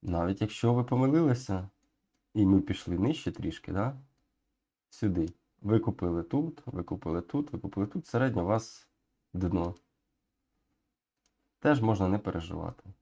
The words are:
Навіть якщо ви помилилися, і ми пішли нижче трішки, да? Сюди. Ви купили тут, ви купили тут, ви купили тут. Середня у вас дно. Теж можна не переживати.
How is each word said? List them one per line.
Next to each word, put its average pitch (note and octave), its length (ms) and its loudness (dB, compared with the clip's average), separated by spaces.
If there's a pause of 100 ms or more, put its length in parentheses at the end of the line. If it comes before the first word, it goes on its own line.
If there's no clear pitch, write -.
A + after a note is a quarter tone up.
Навіть F2 380 0
якщо A#2 340 2
ви B2 100 2
помилилися, B2 840 2 (680)
і G#2+ 120 6
ми F#2+ 140 8
пішли F2+ 380 -4
нижче A#2+ 340 0
трішки, - 400 -8
да? A2+ 240 -2 (920)
Сюди. F2 420 -2 (300)
Ви G#2+ 160 4
купили F2 440 -2
тут, D3+ 440 -4
ви F2+ 160 -8
купили E2+ 380 -4
тут, C#3+ 320 -4
ви - 60 -6
купили G2 280 -4
тут. F3 200 -8
Середня A#2+ 360 0
у E2+ 40 -2
вас A2 420 -4 (440)
дно. F2 420 -2 (1800)
Теж C#3+ 240 2
можна G2+ 260 2
не G2+ 100 2
переживати. E2 680 -8 (180)